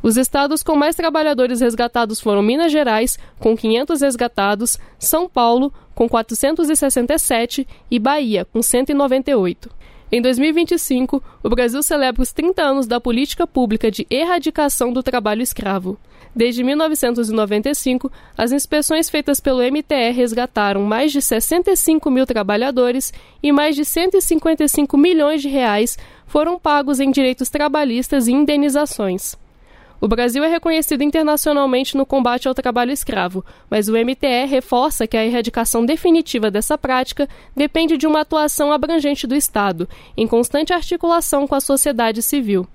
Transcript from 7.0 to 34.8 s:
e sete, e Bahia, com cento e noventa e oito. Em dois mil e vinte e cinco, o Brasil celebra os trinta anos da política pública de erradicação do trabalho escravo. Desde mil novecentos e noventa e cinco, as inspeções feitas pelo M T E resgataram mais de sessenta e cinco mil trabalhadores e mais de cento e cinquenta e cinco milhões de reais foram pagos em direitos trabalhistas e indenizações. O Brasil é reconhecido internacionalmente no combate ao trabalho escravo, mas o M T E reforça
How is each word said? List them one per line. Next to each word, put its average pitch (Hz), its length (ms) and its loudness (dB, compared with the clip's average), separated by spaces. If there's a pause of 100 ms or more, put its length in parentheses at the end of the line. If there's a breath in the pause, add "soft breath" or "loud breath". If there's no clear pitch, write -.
e 320 40 0
sete, 240 480 -2 (240 soft breath)
e 240 80 0
Bahia, 226 460 0
com - 160 -4
cento 247 300 0
e 294 40 0
noventa 269 360 0
e 285 40 2
oito. 185 360 -2 (420 soft breath)
Em 240 80 0
dois 247 180 2
mil 302 120 2
e - 20 -2
vinte 330 200 0
e 349 60 0
cinco, 262 460 -2 (180 soft breath)
o 208 60 -2
Brasil 240 340 0
celebra 269 380 0
os 254 140 -2
trinta 339 260 -2
anos 277 260 0
da 240 140 -2
política 254 460 -2
pública 220 440 0
de - 200 -8
erradicação 294 840 0
do 254 100 -2
trabalho 220 380 -2
escravo. 196 560 -4 (400 soft breath)
Desde 240 260 0
mil 269 140 0
novecentos 240 540 0
e - 20 -4
noventa 214 380 0
e 294 40 0
cinco, 254 380 -2 (240 loud breath)
as 240 160 0
inspeções 302 560 0
feitas 285 320 -2
pelo 254 220 0
M 269 200 0
T 302 120 -2
E 240 160 2
resgataram 226 720 0
mais 233 300 0
de 277 100 0
sessenta 330 480 0
e 370 80 4
cinco 311 320 2
mil 262 160 2
trabalhadores 247 840 0 (320 loud breath)
e 294 80 2
mais 294 240 4
de 285 120 -2
cento 370 320 0
e - 20 4
cinquenta 320 440 0
e 294 40 2
cinco 285 300 2
milhões 311 420 4
de 277 80 -6
reais 240 480 0 (300 loud breath)
foram 330 320 0
pagos 285 420 0
em 277 100 2
direitos 254 380 0
trabalhistas 277 800 0
e 240 40 2
indenizações. 285 1080 0 (580 soft breath)
O 220 80 0
Brasil 240 360 0
é 320 40 2
reconhecido 320 520 0
internacionalmente 294 960 0
no 269 80 2
combate 247 420 0
ao 262 60 0
trabalho 247 400 -2
escravo, 185 500 -4 (280 soft breath)
mas 208 180 0
o 220 80 2
M 240 180 0
T - 120 -4
E 254 180 0
reforça 262 600 0